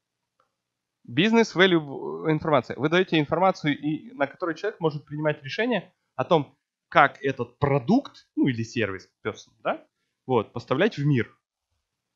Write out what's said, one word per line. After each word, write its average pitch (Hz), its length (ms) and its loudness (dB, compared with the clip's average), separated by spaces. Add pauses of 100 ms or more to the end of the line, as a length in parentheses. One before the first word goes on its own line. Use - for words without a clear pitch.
(1040)
Бизнес 220 500 2
value 160 760 0
информация. 151 460 0
Вы 147 120 -2
даёте 175 300 2
информацию, 160 580 0
и, 147 360 -6
на 139 140 -4
которой 165 280 -8
человек 208 240 -8
может 151 260 -4
принимать 151 380 -4
решение 214 500 -4 (220)
о - 100 -4
том, 156 300 0 (340)
как 151 320 4
этот 131 380 -6
продукт, 139 760 0
ну 277 120 2
или 120 160 -2
сервис, 98 460 -6 (160)
person, - 260 -8 (120)
да, 226 220 -6 (420)
вот, 120 260 0
поставлять 143 440 -2
в 143 80 -4
мир. 135 260 0 (840)